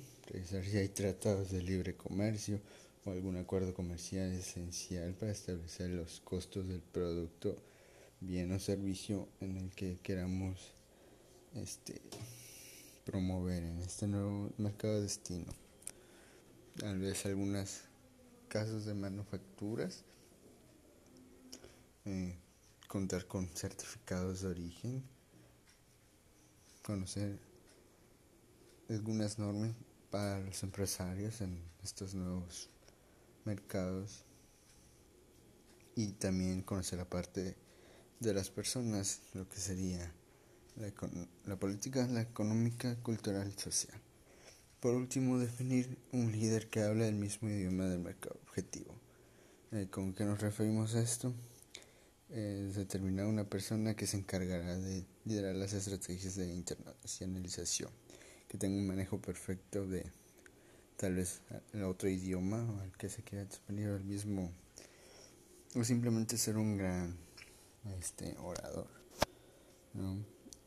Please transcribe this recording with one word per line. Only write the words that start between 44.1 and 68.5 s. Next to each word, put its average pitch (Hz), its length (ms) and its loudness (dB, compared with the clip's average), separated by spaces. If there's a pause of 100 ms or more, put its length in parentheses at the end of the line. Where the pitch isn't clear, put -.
Por 120 140 4
último, 127 460 4
definir 127 580 2 (140)
un 120 200 6
líder 110 380 4
que 107 120 4
habla 110 260 6
el 107 80 4
mismo 101 340 0
idioma 92 360 4
del 90 140 4
mercado - 440 -6
objetivo. - 500 -6 (800)
Eh, 101 180 0
¿con 95 240 0
qué 107 100 0
nos 104 160 2
referimos 110 540 4
a 117 80 6
esto? 120 320 2 (960)
Eh, 101 460 0
determinar 95 500 2
una 107 240 4
persona 107 460 2
que 101 100 -2
se 101 120 2
encargará 90 600 0
de 92 260 -2 (220)
liderar 101 300 2
las 98 180 0
estrategias 95 640 -2
de 87 180 0
internacionalización, - 1400 -4 (580)
que - 100 -6
tenga 98 200 4
un 101 100 2
manejo 95 320 0
perfecto 98 680 -4
de 90 240 -2 (840)
tal 95 200 2
vez 92 260 0 (320)
el 104 100 0
otro 95 240 2
idioma 95 640 2
o 101 100 -2
al 95 160 -8
que 98 120 -4
se 101 140 -8
quiera 101 220 -4
expandir 101 420 -4
al 101 160 0
mismo, 98 480 0 (1200)
o 120 80 4
simplemente 117 540 4
ser 107 200 4
un 107 200 6
gran 90 400 2 (680)
a 101 100 -4
este 85 440 -6
orador, - 500 -4 (1040)